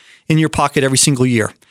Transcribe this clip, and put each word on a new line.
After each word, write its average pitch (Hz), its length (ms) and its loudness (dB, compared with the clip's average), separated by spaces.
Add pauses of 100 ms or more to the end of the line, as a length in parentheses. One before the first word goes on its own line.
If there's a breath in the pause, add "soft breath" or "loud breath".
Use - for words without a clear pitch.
(280 soft breath)
in 156 100 2
your 156 100 2
pocket 143 340 -2
every 131 160 0
single 127 280 0
year, 113 260 0 (180 soft breath)